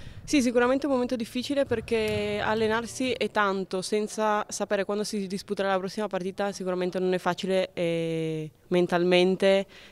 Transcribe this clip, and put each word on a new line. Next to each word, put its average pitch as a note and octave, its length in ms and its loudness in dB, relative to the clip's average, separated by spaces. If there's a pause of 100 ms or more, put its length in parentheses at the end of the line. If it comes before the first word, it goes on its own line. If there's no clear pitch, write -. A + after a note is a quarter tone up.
(300)
Sì, D4 140 4
sicuramente B3 420 2
un C#4+ 60 0
momento B3 240 0
difficile B3+ 500 -2
perché G#3+ 760 -2
allenarsi A3+ 760 0
è - 180 -2
tanto, G3 500 0
senza G#3 680 -2
sapere G3+ 380 -2
quando G#3 180 -2
si G3+ 220 -4
disputerà G3 440 -4
la F#3+ 100 2
prossima G3 260 -4
partita F#3+ 460 -2
sicuramente F#3 480 -2
non F#3 140 2
è F#3 40 4
facile F#3 560 0
e E3 800 -2 (160)
mentalmente F3+ 960 4 (260)